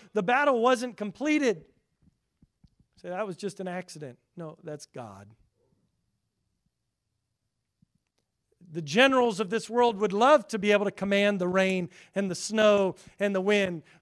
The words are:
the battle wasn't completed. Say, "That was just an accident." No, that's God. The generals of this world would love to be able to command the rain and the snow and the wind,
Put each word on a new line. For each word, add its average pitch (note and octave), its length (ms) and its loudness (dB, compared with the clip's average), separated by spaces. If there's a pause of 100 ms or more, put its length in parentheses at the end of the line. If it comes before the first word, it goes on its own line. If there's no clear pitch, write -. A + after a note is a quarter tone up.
(140)
the G#3+ 100 0
battle B3+ 380 2
wasn't B3 340 0
completed. B3 680 -2 (1300)
Say, F3+ 120 -14
"That F#3+ 180 -6
was F3+ 80 -10
just - 240 -10
an F#3+ 80 -8
accident." E3+ 500 -12 (200)
No, D#3+ 260 -14
that's D3+ 220 -14
God. G2+ 420 -18 (3500)
The E3 100 -8
generals A#3 580 2
of F3+ 120 -4
this A3 180 -4
world A#3 280 2
would G3 160 -2
love B3 340 4
to A3 100 -6
be G#3 140 0
able G#3 140 4
to G3 60 -2
command G3+ 480 0
the F3+ 80 -2
rain F#3 420 0 (260)
and G3 160 -2
the E3 40 -6
snow G#3 600 2 (240)
and G3+ 160 0
the F#3+ 60 0
wind, F#3+ 420 0 (180)